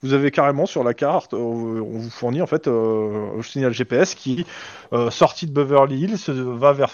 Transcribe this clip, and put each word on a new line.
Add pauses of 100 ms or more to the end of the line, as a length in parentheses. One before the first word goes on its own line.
vous
avez
carrément
sur
la
carte,
euh,
on
vous
fournit,
en
fait,
euh,
le
signal
G
P
S
qui, (480)
euh,
sorti
de
Beverly
Hills,
se
va
vers,